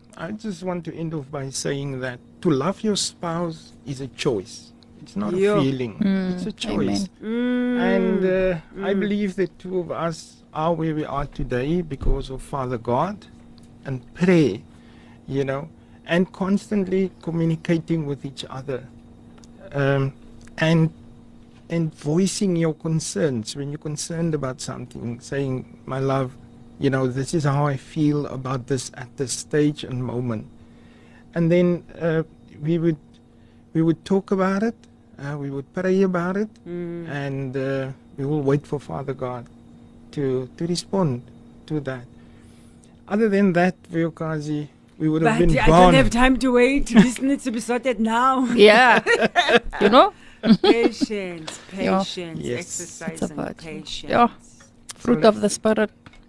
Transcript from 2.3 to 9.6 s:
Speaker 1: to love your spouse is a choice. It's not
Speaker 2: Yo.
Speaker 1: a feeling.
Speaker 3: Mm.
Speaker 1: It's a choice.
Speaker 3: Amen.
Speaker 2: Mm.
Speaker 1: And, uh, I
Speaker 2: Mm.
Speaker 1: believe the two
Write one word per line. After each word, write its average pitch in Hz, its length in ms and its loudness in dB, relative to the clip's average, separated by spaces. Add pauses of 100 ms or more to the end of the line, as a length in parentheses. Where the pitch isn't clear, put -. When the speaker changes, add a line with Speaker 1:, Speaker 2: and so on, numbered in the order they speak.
Speaker 1:
to 180 80 0
love 151 340 0
your 208 140 0
spouse 165 760 -6 (140)
is 139 160 -8
a 135 60 -8
choice. - 680 -6 (280)
It's - 140 -18
not 104 180 -4
Speaker 2:
Yo. 202 260 2
Speaker 1:
a - 20 2
feeling. 135 380 -2
Speaker 3:
Mm. 190 340 -2
Speaker 1:
It's 180 140 -8
a 214 40 -8
choice. 202 560 -4 (140)
Speaker 3:
Amen. 247 560 -2
Speaker 2:
Mm. - 20 0
Speaker 1:
And, 214 460 2
uh, 185 600 -2
I 190 100 0
Speaker 2:
Mm. 196 40 0
Speaker 1:
believe 202 380 -2
the 185 100 0
two 180 320 -8